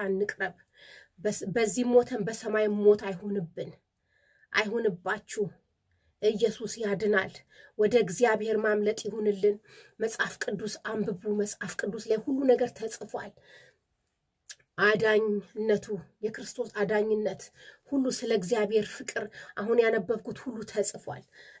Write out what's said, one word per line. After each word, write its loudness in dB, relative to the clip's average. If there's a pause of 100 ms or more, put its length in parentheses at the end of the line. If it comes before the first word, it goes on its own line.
እንቅረብ። -2 (640)
በስ-፣ -4
በዚህ 0
ሞተን 4
በሰማይ 0
ሞት 6
አይሁንብን፣ -6 (800)
አይሁንባችሁ። -2 (800)
ኢየሱስ 0
ያድናል። 0 (460)
ወደ 4
እግዚአብሔር 2
ማምለጥ 2
ይሁንልን። 2 (420)
መጽሐፍ -2
ቅዱስ -4 (100)
አንብቡ። -4 (140)
መጽሐፍ -4
ቅዱስ -6
ላይ 2
ሁሉ -2
ነገር 4
ተጽፏል። -8 (1500)
አዳኝነቱ፣ 2 (340)
የክርስቶስ -6
አዳኝነት 0 (420)
ሁሉ፣ 0
ስለ -4
እግዚአብሔር 0
ፍቅር -8 (320)
አሁን 0
ያነበብኩት 0
ሁሉ -10
ተጽፏል። -4 (380)